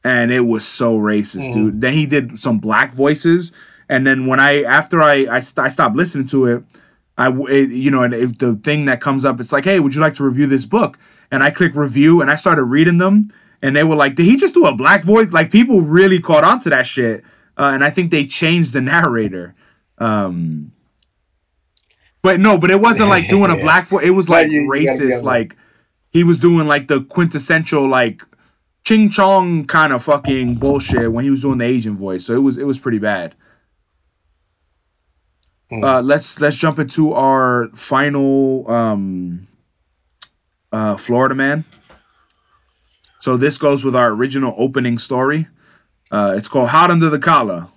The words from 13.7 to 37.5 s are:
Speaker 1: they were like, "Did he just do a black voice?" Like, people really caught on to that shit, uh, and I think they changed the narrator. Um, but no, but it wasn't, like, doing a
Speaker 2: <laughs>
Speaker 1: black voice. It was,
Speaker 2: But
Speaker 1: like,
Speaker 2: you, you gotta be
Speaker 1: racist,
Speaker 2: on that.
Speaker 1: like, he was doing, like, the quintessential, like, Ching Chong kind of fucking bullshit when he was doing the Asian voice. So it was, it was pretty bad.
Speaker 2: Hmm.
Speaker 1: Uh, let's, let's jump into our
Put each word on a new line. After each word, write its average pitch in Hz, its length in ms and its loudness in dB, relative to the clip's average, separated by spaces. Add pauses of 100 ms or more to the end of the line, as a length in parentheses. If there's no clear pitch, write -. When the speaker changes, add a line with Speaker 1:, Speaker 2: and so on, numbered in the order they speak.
Speaker 1:
they 147 80 4
were 160 100 2
like, 139 200 0
"Did 165 100 2
he 247 140 6
just 359 160 0
do 349 100 6
a 143 100 4
black 156 300 2
voice?" 208 300 4
Like, 160 180 2
people 220 300 4
really 180 380 4
caught 151 220 2
on 214 180 4
to 170 100 -2
that 127 160 0
shit, 117 360 -4 (360)
uh, 139 160 0
and 135 100 0
I 147 60 2
think 175 200 -2
they 147 140 0
changed 160 480 0
the 139 80 -2
narrator. 113 760 -2 (440)
Um, 90 760 -4 (1500)
but 185 180 2
no, 202 160 4
but 170 140 2
it 196 100 4
wasn't, 220 300 2
like, 180 180 0
doing 196 220 4
a 165 60 0
Speaker 2:
<laughs> - 40 -6
Speaker 1:
black 170 280 2
voice. 165 180 0
It 180 60 4
was, 185 160 2
Speaker 2:
But 165 160 4
Speaker 1:
like, 156 60 -2
Speaker 2:
you, 147 120 0
you 139 80 -4
gotta 135 100 -2
be 135 60 0
Speaker 1:
racist, 131 160 -2
Speaker 2:
on 131 80 0
that. 120 140 -2
Speaker 1:
like, 117 320 -4 (540)
he 170 140 2
was 170 160 4
doing, 170 260 4
like, 143 220 -2
the 139 140 0
quintessential, 160 840 -2
like, 127 360 -2 (600)
Ching 214 260 4
Chong 185 560 2
kind 156 260 2
of 120 100 -4
fucking 135 520 -2
bullshit 127 580 -2
when 120 120 -4
he 139 60 0
was 135 120 0
doing 127 160 -2
the 120 80 -2
Asian 113 300 -2
voice. 92 280 -8
So 113 100 -4
it 123 60 2
was, 135 180 0
it 139 80 -8
was 135 120 -4
pretty 117 200 -4
bad. 98 360 -6 (2250)
Speaker 2:
Hmm. 113 140 -6
Speaker 1:
Uh, 131 180 0
let's, 147 380 -2
let's 147 160 0
jump 156 220 -2
into 156 340 -2
our 127 600 0